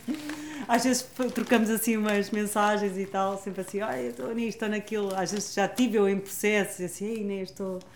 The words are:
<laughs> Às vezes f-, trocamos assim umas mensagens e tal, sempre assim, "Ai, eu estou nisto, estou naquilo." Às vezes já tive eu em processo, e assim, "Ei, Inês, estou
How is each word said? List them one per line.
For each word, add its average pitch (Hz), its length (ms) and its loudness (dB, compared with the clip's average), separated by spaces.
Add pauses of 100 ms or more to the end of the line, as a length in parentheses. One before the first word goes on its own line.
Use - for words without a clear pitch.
(200)
<laughs> - 480 -10
Às 240 160 4
vezes 254 180 2
f-, - 280 -4
trocamos 226 400 4
assim 226 260 2
umas 208 340 2
mensagens 208 680 2
e 196 100 -2
tal, 196 320 0
sempre 190 240 -6
assim, 196 180 -4
"Ai, 247 260 -2
eu 240 40 -2
estou 240 240 -6
nisto, 226 220 -2
estou 220 120 -2
naquilo." 208 480 -2
Às 185 160 0
vezes 202 220 -4
já 196 120 2
tive 220 320 2
eu 202 100 6
em 196 100 2
processo, 202 640 0
e - 20 -2
assim, 185 220 -6
"Ei, 226 140 -4
Inês, 196 300 -6
estou 185 280 -6 (180)